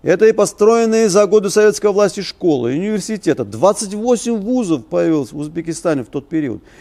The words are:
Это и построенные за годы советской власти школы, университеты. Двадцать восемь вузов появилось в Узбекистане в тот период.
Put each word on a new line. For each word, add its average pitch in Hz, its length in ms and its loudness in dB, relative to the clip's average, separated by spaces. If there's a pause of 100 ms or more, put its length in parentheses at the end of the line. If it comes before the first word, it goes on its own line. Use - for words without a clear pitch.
Это 185 220 2
и 220 80 6
построенные 220 720 2
за 202 200 4
годы 196 220 2
советской 208 400 2
власти 202 300 0
школы, 135 540 -2
университеты. 180 720 -2
Двадцать 185 480 0
восемь 233 420 -2
вузов 196 520 -2
появилось 165 440 -2
в 147 60 -14
Узбекистане 160 680 -6
в 107 40 -12
тот - 200 -8
период. 147 340 -4 (200)